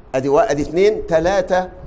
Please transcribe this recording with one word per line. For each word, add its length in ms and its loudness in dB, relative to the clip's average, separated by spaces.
أدي 140 -2
وا-، 220 4
أدي 120 -2
اثنين. 460 0
ثلاثة، 600 0